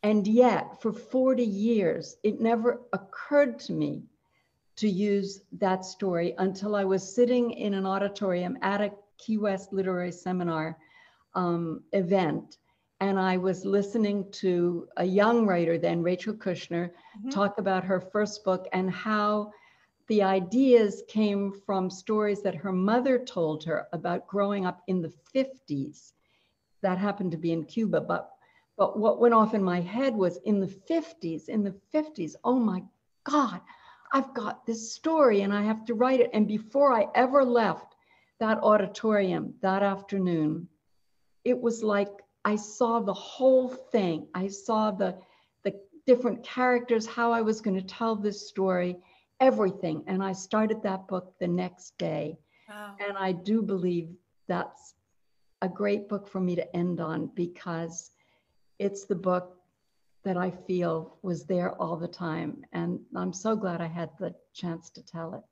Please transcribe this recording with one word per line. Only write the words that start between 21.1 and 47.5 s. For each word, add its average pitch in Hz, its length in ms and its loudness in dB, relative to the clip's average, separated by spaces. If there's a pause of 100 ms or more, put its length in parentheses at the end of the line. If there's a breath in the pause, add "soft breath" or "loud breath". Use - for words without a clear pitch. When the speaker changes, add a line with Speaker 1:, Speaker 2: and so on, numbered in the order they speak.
Speaker 1:
from 185 240 -2
stories 208 540 -2
that 190 100 -2
her 190 180 -6
mother 233 460 2
told 165 460 -2
her 160 280 -4
about 175 360 -4
growing 202 400 0
up 180 180 -6
in 185 160 0
the 160 100 -6 (220)
fifties. - 800 -4 (680)
That 185 160 0
happened 190 320 -2
to 165 60 -6
be 165 140 -2
in 165 140 -2
Cuba, 170 360 0
but, - 280 -4 (480 soft breath)
but 208 220 2
what 214 200 2
went 240 140 6
off 220 220 6
in 202 80 2
my 180 180 0
head 226 340 -2
was 180 300 0
in 208 140 2
the 190 80 -2
fifties, 190 840 -6
in 214 140 0
the 196 100 -4 (180)
fifties, 302 520 -4
oh 254 160 2
my 185 240 0 (400)
God, 269 360 0 (540 loud breath)
I've 262 220 0
got - 320 -8
this 226 260 -6
story 285 480 4
and 196 100 0
I 208 120 0
have 220 220 -2
to 240 100 -4
write 247 240 2
it. 233 140 6
And 214 140 4
before 254 460 2
I 220 220 4
ever 262 280 6
left 233 520 2 (440 soft breath)
that 220 220 2
auditorium 202 1000 2
that 190 200 2
afternoon, 180 840 0 (760)
it 247 160 2
was 226 240 -2
like 202 260 0 (360)
I 208 120 0
saw 233 420 0
the 196 140 -2
whole 254 560 4
thing. 175 680 -2
I 185 120 -4
saw 214 440 -2
the, 185 260 -4 (460 loud breath)
the 196 100 -2 (320)
different 247 400 4
characters, 240 600 0
how 233 280 0
I 233 80 2
was 220 180 0